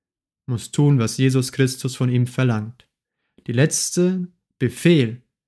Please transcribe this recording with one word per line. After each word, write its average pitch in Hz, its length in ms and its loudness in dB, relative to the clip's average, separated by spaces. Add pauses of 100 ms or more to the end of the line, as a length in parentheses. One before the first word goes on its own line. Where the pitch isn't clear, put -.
(460)
muss 120 240 -6
tun, 143 300 4
was 113 160 -2
Jesus 131 340 2
Christus 131 460 -2
von 127 120 -2
ihm 123 200 0
verlangt. 117 580 -4 (640)
Die 120 40 -4
letzte 180 760 0 (320)
Befehl, 127 600 0 (260)